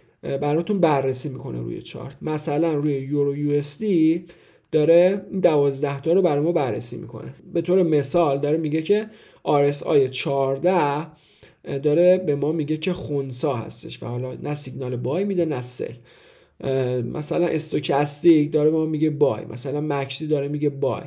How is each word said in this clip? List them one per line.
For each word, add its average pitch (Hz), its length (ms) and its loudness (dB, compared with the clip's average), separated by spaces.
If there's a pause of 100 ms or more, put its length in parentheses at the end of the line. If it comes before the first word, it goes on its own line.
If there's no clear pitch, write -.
(240)
اه، 135 140 -4
براتون 160 420 0
بررسی 139 500 2
می‌کنه 127 320 -8
روی 113 200 -8
چارت. 127 400 -12
مثلاً 156 520 0
روی 147 200 0
یورو 139 440 0
یو 147 140 0
اس 147 280 0
دی 175 460 2 (460)
داره 170 600 4
این 190 80 -4
دوازده 143 600 2
تا 160 120 0
رو 190 80 4
برای 147 220 2
ما 170 80 0
بررسی 131 460 -2
می‌کنه. 120 360 -12 (200)
به 170 80 0
طور 180 220 2
مثال 151 560 2
داره 147 180 0
میگه 156 240 -2
که 214 280 0 (340)
آر 143 200 4
اس 143 200 0
آی 139 260 2
چهارده 143 1000 0 (760)
داره 175 340 6
به 160 180 0
ما 143 160 0
میگه 156 260 -2
که 175 160 -4
خنثی 139 540 -4
هستش - 560 -6
و - 20 -10
حالا 123 280 -6 (100)
نه 147 120 -4
سیگنال 127 400 -6
بای 131 280 -2
می‌ده 180 220 0
نه 139 160 -4
سل. - 320 -4 (680)
اه، 127 400 -2
مثلاً 151 460 -2
استوکستیک 147 1040 2
داره 151 200 4
به 160 60 0
ما 160 80 2
میگه 156 240 0
بای، 139 360 0
مثلاً 135 360 -6
مکسی 151 460 -4
داره 143 200 0
میگه 147 220 0
بای، 135 380 -2